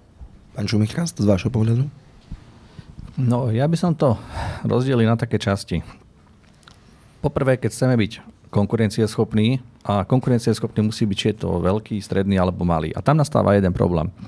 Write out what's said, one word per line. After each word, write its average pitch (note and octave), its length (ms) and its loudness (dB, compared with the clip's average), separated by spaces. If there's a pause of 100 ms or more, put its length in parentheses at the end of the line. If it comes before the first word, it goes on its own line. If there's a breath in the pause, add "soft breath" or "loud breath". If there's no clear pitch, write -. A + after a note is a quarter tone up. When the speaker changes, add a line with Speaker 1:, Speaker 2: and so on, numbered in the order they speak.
(520)
Speaker 1:
Pán G#2 140 -6
Šumichrast, G#2+ 500 -2
z G2+ 120 -2
vášho G2 240 0
pohľadu? A#2 320 0 (1400 loud breath)
Speaker 2:
No, B2 320 0
ja B2+ 160 0
by E3 80 0
som F3 180 0
to C#3 240 2 (460 loud breath)
rozdelil A#2+ 400 2
na A2+ 100 4
také A2+ 220 -4
časti. G2 480 -2 (1400 loud breath)
Poprvé, C3+ 340 0
keď A2+ 160 -2
chceme B2+ 240 2
byť A2 160 0 (400)
konkurencieschopný, A2 1080 0 (260)
a G2+ 160 0
konkurencieschopný A#2 800 0
musí A2 240 0
byť, G2 80 0
či - 160 -4
je G#2 160 -4
to F2 160 -2
veľký, G2+ 400 -2
stredný G2 320 0
alebo F2+ 320 2
malý. D#2+ 300 0
A - 80 -8
tam D3+ 180 4
nastáva G2 320 2
jeden G2 160 4
problém. F2 400 0 (180 loud breath)